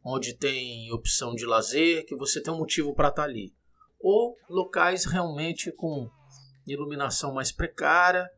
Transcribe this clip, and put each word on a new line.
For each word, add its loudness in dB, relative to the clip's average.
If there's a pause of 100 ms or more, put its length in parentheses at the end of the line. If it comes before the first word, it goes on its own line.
onde -4
tem -6
opção -2
de -6
lazer, 2
que -8
você -2
tem -6
um -4
motivo -2
pra 4
tá -2
ali. -8 (460)
Ou 4 (120)
locais 2
realmente -2
com -6 (560)
iluminação -4
mais -2
precária 2